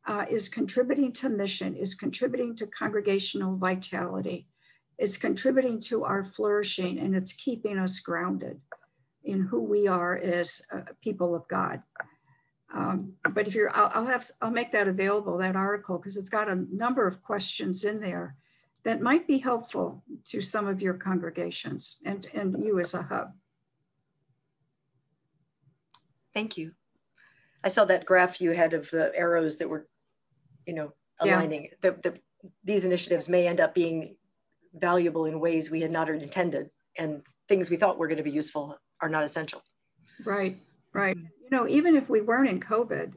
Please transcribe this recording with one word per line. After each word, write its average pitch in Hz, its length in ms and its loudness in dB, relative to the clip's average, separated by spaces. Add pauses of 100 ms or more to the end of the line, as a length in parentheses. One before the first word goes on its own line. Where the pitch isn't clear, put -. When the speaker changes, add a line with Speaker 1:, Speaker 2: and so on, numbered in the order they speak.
Speaker 1:
uh, 208 220 -4
is 214 200 -2
contributing 247 640 0
to 262 160 -4
mission, 196 480 -2
is 190 180 -4
contributing 240 600 -4
to 226 100 -6
congregational 196 880 -2
vitality, 185 920 -4 (500)
is 196 180 0
contributing 262 680 2
to 220 200 -2
our 196 220 -2
flourishing, 208 760 -2
and 190 160 0
it's 185 180 -2
keeping 214 460 -4
us 185 220 -2
grounded 180 600 -4 (600)
in 190 200 0
who 233 180 0
we 208 260 2
are 180 320 2
as, 175 440 -2 (100)
uh, 190 80 -8 (200)
people 180 360 -2
of 170 100 -8
God." 185 340 -4 (960)
Um, 190 380 -2 (200)
but 208 140 0
if 190 80 -6
you're, 208 220 2
I'll, - 160 6
I'll 226 140 0
have, 254 180 -2 (160)
I'll 226 100 -2
make 233 220 -2
that 202 160 4
available, 196 480 0
that 185 200 0
article, 196 420 -2
'cause 196 180 -8
it's 190 140 -8
got 214 180 0
a 190 60 -2 (200)
number 233 320 2
of 185 160 -4
questions 196 600 -4
in 214 160 -2
there 175 340 -6 (500)
that 226 180 0
might 285 260 4
be 277 80 4
helpful 240 680 -2 (220)
to - 160 -6
some 202 260 -2
of 190 140 -2
your 185 140 0
congregations 175 1120 -6
and, 196 260 -8
and 190 320 -2
you 202 160 2
as 175 140 -2
a 170 80 -6
hub. 175 320 -6 (3000)
Speaker 2:
Thank 220 240 -4
you. 160 160 -8 (880)
I 196 60 2
saw 202 160 6
that 185 220 4
graph 180 340 6
you 170 120 4
had 170 200 4
of 151 180 -4
the 160 240 2
arrows 165 440 2
that 165 100 -4
were, 156 180 -8 (800)
you 170 80 -8
know, 151 200 -8 (280)
Speaker 1:
Yeah. 196 140 6
Speaker 2:
aligning. 156 340 -2 (120)
The, 185 100 4 (100)
the, - 160 -4 (460)
these 190 220 2
initiatives 175 420 2
may 180 180 4
end 170 140 2
up 160 140 2
being 165 420 0 (580)
valuable 170 520 2
in 160 140 -2
ways 160 300 0
we 160 120 -2
had 160 80 -2
not 160 180 0
intended, 160 600 -2 (260)
and 156 260 -6 (260)
things 180 220 4
we 170 60 2
thought 185 220 2
were 165 100 0
gonna 156 140 -2
be 151 80 -2
useful 147 480 -4 (220)
are 160 100 -2
not 156 140 0
essential. 156 380 -6 (600)
Speaker 1:
Right, 196 340 -2 (360)
right. 190 240 0
Speaker 2:
Mm-hmm. 165 80 -14 (180)
Speaker 1:
You - 140 -10
know, 233 100 2
even 311 280 8
if 269 120 2
we 220 140 4
weren't 240 260 4
in 185 120 0
covid 214 560 -2